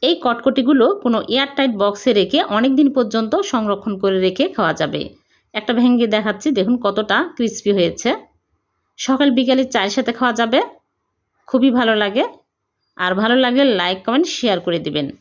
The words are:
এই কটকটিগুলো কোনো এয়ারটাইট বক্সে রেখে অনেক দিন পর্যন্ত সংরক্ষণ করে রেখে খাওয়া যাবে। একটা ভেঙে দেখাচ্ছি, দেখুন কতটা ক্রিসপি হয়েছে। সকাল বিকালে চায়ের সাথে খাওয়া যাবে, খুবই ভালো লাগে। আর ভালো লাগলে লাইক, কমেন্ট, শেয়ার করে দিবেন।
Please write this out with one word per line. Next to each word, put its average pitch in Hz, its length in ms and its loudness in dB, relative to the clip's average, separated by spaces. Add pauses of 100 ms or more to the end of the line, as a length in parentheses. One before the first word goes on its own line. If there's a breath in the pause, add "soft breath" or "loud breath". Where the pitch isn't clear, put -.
এই 302 120 2 (100)
কটকটিগুলো 254 600 2 (180)
কোনো 233 140 2 (160)
এয়ারটাইট 269 460 0
বক্সে 202 300 0 (100)
রেখে 190 180 0 (180)
অনেক 247 220 2
দিন 285 180 6
পর্যন্ত 220 360 -2 (180)
সংরক্ষণ 208 420 -2 (100)
করে 190 240 0
রেখে 185 180 0 (120)
খাওয়া 170 240 0
যাবে। 151 220 -4 (520)
একটা 214 240 -4
ভেঙে 247 360 4
দেখাচ্ছি, 214 340 -2 (100)
দেখুন 196 160 2 (100)
কতটা 208 320 -2 (200)
ক্রিসপি 208 360 -4
হয়েছে। 185 380 0 (880)
সকাল 262 380 0
বিকালে 262 280 2 (100)
চায়ের 202 220 0
সাথে 240 220 -2
খাওয়া 240 220 0
যাবে, 233 200 2 (880)
খুবই 262 300 4
ভালো 226 240 2
লাগে। 208 220 0 (720)
আর 185 180 -2
ভালো 220 300 2
লাগলে 254 200 2 (140)
লাইক, 180 260 -2
কমেন্ট, 277 220 0 (100)
শেয়ার 208 300 0
করে 170 200 -2
দিবেন। 147 200 -4 (140)